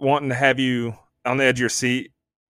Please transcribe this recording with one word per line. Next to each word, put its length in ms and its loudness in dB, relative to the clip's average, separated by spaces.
wanting 280 0
to 60 -4
have 240 2
you 360 -2
on 140 -2
the 60 0
edge 140 4
of 40 -4
your 80 2
seat 440 -2